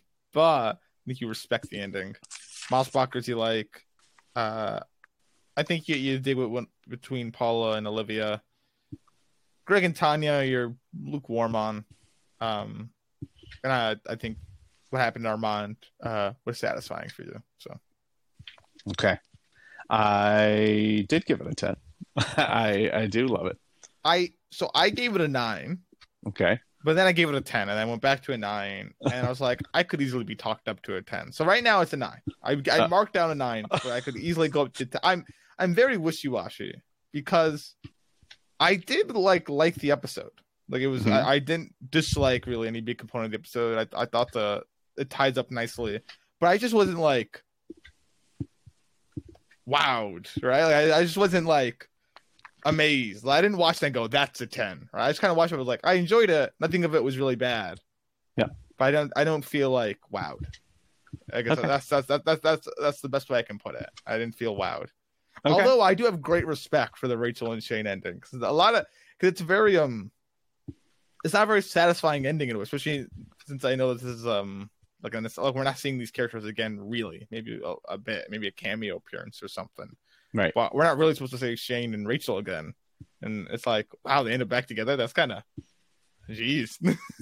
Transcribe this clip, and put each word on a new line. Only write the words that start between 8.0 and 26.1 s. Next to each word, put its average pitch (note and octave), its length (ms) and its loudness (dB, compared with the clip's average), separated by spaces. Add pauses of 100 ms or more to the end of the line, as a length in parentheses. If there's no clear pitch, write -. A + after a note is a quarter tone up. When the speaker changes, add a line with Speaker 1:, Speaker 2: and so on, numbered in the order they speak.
Speaker 1:
Greg F#3+ 200 4
and E3+ 100 0
Tanya, D3+ 480 2
you're B2 320 -2 (260)
lukewarm A#2 540 -2
on. G#2+ 300 -4 (560)
Um, G#2+ 480 -6 (760)
and C3 80 -2
I, A2+ 240 0 (120)
I A#2 80 -6
think A2+ 220 -8 (520)
what C3 100 -2
happened A#2 240 0
to A2+ 60 -2
Armand, G#2+ 480 -2 (260)
uh, G#2 300 -2 (100)
was A#2+ 160 -6
satisfying - 500 -6
for - 140 -16
you. - 180 -14 (160)
So. - 220 -18 (1120)
Speaker 2:
Okay. F#2+ 260 2 (720)
I G#2+ 1200 4
did E3 160 2
give - 160 0
it - 60 -10
a - 80 -6
ten. - 200 -4 (220)
<laughs> - 200 -10
I, A2 760 2
I A2 140 0
do A2+ 200 2
love F#2+ 200 0
it. - 100 -6 (480)
Speaker 1:
I, F3 280 2 (180)
so - 240 -6
I F#3 160 6
gave A#3 240 -2
it F3+ 60 4
a D#3 60 2
nine. A#2+ 520 -4 (480)